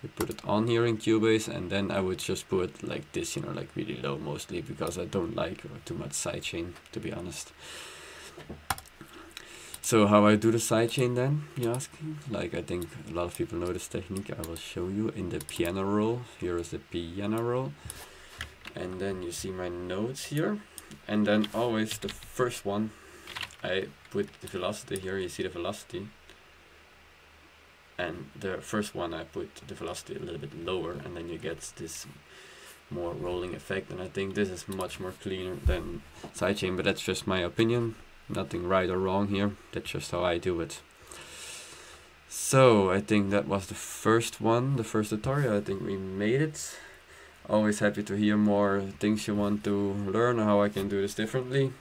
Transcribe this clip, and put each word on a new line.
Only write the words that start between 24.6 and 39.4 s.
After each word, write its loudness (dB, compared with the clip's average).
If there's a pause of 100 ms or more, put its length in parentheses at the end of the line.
here. -4
You -2
see -4
the -2
velocity. -6 (1900)
And -6 (120)
the -4
first -2
one -4
I -8
put -10 (120)
the -12
velocity -10
a -10
little -8
bit -10
lower, -4
and -10
then -8
you -8
get -8
this -10 (840)
more -4
rolling -4
effect. -6
And -6
I -8
think -4
this 2
is -10
much -4
more -6
cleaner -6
than 0 (320)
sidechain, 2
but -2
that's 2
just -2
my 2
opinion. 2 (340)
Nothing -4
right 4
or 2
wrong 2
here. 2 (200)